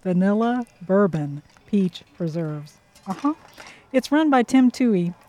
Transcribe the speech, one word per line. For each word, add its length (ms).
Vanilla 600
bourbon 600
peach 360
preserves. 600
Uh-huh. 280
It's 200
run 180
by 120
Tim 280
Toohey. 440